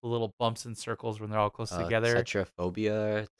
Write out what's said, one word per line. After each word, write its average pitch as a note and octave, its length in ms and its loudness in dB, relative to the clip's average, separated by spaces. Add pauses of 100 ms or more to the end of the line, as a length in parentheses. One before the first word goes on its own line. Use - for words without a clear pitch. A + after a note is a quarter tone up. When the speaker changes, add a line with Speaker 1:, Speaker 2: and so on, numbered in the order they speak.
Speaker 1:
the A#2+ 60 -8
little A2+ 320 0
bumps A#2 260 0
and A#2 120 -10
circles A2 440 -6
when G#2+ 80 -8
they're G#2+ 100 0
all G#2 100 4
close A2 220 -6
Speaker 2:
Uh, F2 120 -2
Speaker 1:
together? A2+ 320 4
Speaker 2:
tetraphobia, G#2+ 1120 0 (120)